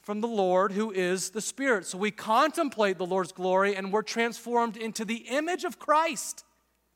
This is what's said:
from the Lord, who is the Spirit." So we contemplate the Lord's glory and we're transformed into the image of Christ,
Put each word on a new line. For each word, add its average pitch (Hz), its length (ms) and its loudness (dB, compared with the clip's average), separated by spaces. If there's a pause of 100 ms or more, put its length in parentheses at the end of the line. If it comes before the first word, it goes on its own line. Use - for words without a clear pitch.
from 208 180 -4
the 233 80 -2
Lord, 196 440 2
who 214 180 -2
is 185 400 -2
the 214 100 -6
Spirit." 240 460 -2
So - 100 -8
we 208 140 -2
contemplate 220 880 2
the 185 80 -2
Lord's 180 260 0
glory 185 420 2
and 190 160 -6
we're 214 120 2
transformed 233 760 -2
into 220 300 -6
the 226 220 -6
image 311 360 -2
of 311 140 -6
Christ, 311 640 0 (520)